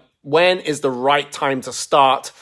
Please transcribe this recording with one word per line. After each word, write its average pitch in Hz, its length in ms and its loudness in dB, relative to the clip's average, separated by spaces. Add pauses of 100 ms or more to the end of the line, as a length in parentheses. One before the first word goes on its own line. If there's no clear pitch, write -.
(200)
when 180 400 2
is 151 220 -6
the 135 100 0
right 139 400 0
time 135 300 -4
to 127 100 -12
start. 135 580 2 (120)